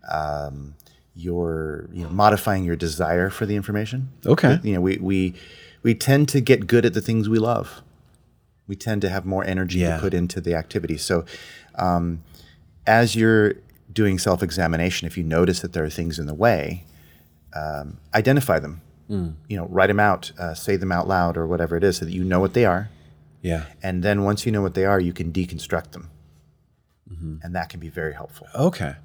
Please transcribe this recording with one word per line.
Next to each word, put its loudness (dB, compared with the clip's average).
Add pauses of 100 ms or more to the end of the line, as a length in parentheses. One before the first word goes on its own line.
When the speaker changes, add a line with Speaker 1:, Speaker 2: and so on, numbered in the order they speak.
(100)
Speaker 1:
um, -6 (400)
your, -4
you -10
know, -8
modifying 4
your 0
desire 0
for -6
the -2
information. -4 (180)
Speaker 2:
Okay. 6
Speaker 1:
You 0
know, 2
we, 2
we, 0 (480)
we 4
tend 4
to 2
get 4
good 4
at 2
the 0
things 0
we 2
love. -4 (840)
We -8
tend -4
to 0
have -4
more -2
energy -2
to 4
Speaker 2:
Yeah. 0
Speaker 1:
put -2
into -2
the -2
activity. -4
So, -2 (500)
um, 0 (640)
as 6
you're 6 (380)
doing 2
self-examination, 0
if -8
you -4
notice 2
that -8
there -2
are -4
things -6
in -6
the -8
way, 0 (680)
um, -10 (160)
identify 2
them. -8 (300)
Speaker 2:
Mm. -6 (140)
Speaker 1:
You -6
know, -6
write 2
'em 2
out, 2
uh, -6
say -2
them -2
out 0
loud 2
or -2
whatever -2
it 0
is 2
so -6
that -6
you -4
know 2
what 0
they 4
are. 0 (540)
Speaker 2:
Yeah. -4 (180)
Speaker 1:
And -4
then 2
once 0
you 0
know 0
what -2
they 2
are, 4
you 0
can -6
deconstruct -6
them. -18 (1040)
Speaker 2:
Mm-hmm. -10
Speaker 1:
And -10
that -4
can -14
be -12
very -4
helpful. -18
Speaker 2:
Okay. 0 (100)